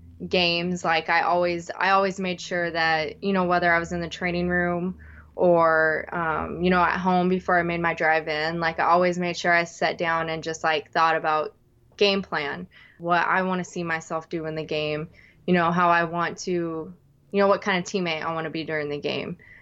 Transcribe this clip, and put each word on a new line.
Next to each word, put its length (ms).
games, 560
like, 260
I 120
always, 500
I 200
always 280
made 220
sure 300
that, 520
you 100
know, 100
whether 280
I 80
was 120
in 80
the 100
training 400
room 480
or, 760
um, 520
you 80
know, 100
at 160
home 320
before 300
I 40
made 180
my 120
drive 340
in, 320
like, 200
I 60
always 340
made 180
sure 160
I 120
sat 320
down 320
and 140
just, 200
like, 280
thought 240
about 380
game 260
plan, 440
what 300
I 160
wanna 200
see 200
myself 460
do 160
in 100
the 80
game, 460
you 80
know, 180
how 180
I 160
want 340
to, 120
you 80
know, 80
what 140
kind 160
of 60
teammate 400
I 100
wanna 160
be 140
during 260
the 100
game. 380